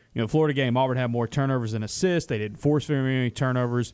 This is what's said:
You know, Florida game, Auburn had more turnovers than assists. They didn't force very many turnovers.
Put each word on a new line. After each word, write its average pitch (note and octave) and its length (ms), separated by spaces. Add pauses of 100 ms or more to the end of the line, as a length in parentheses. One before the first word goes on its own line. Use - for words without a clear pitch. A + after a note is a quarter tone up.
(140)
You A#2+ 80
know, A2 60
Florida D#3 260
game, C3 220
Auburn B2+ 220
had B2 140
more A#2 160
turnovers C3 460
than A2 100
assists. F3 440
They A#2 100
didn't G#2 200
force D3 280
very C#3+ 180
many C3 260
turnovers. B2 640